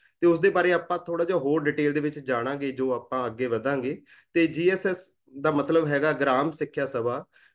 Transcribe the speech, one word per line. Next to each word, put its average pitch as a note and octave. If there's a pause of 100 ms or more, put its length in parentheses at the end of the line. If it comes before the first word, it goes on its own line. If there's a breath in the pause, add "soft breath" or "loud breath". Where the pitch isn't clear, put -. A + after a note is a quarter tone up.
(220 soft breath)
ਤੇ E3+
ਉਸ E3+
ਦੇ F#3+
ਬਾਰੇ F3+
ਆਪਾਂ F3
ਥੋੜ੍ਹਾ E3+
ਜਿਹਾ F3+
ਹੋਰ D3
ਡਿਟੇਲ D3
ਦੇ D3
ਵਿੱਚ D3
ਜਾਣਾਂਗੇ, C3+
ਜੋ C3
ਆਪਾਂ B2
ਅੱਗੇ A#2+
ਵਧਾਂਗੇ। B2+ (300 soft breath)
ਤੇ E3
ਜੀ E3
ਐਸ F#3+
ਐਸ - (300)
ਦਾ D#3
ਮਤਲਬ D3+
ਹੈਗਾ D3
ਗ੍ਰਾਮ C#3
ਸਿੱਖਿਆ C#3+
ਸਭਾ, B2+ (300 soft breath)